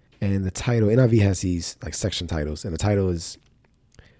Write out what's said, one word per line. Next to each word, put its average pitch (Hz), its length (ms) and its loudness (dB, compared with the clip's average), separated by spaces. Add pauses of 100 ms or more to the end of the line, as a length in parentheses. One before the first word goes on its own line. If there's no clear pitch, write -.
(200)
and 98 240 0
the 92 80 -2
title, 113 360 0
N 117 120 4
I 127 80 6
V 113 100 6
has 98 220 4
these, 87 420 -4
like, 82 120 -10
section 87 340 -4
titles, 76 360 -4
and 90 80 -6
the 78 60 -6
title 98 300 2
is, 85 300 -6 (800)